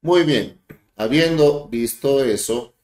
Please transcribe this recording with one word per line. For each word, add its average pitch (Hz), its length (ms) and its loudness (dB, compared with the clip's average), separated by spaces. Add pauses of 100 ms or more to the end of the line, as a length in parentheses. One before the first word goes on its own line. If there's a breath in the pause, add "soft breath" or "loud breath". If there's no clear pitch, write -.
Muy 175 220 2
bien, 135 360 -2 (380)
habiendo 147 720 0
visto 131 560 -2
eso 113 480 -4 (120)